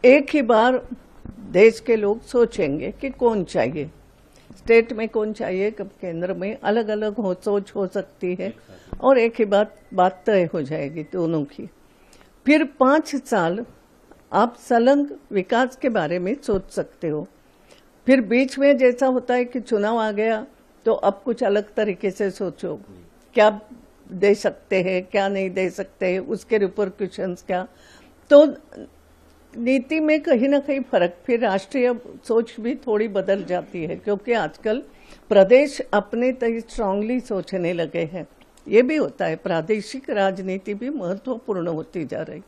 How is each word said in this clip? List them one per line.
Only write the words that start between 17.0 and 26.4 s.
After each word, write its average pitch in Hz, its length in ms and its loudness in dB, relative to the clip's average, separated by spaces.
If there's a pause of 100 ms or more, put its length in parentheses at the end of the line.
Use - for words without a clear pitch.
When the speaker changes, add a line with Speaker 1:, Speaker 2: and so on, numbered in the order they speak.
Speaker 1:
हो। 151 200 -6 (800)
फिर 262 140 6
बीच 247 380 0
में 277 180 6
जैसा 247 300 2
होता 254 280 0
है 247 100 0
कि 247 160 -6
चुनाव 220 380 -2
आ 220 140 -2
गया, 214 340 -2 (380)
तो 226 80 2
अब - 320 -2
कुछ 240 200 -4
अलग 208 300 -2
तरीके 208 360 -4
से 190 200 -4
सोचो, 185 380 -8
Speaker 2:
हम्म। 147 340 -14 (320)
Speaker 1:
क्या 214 260 4 (520)
दे 196 220 2
सकते 190 480 -4
हैं, 185 220 -2
क्या 196 240 -2
नहीं 190 220 -4
दे 185 200 -2
सकते 190 360 -8
हैं, 185 140 -2
उसके 220 380 -4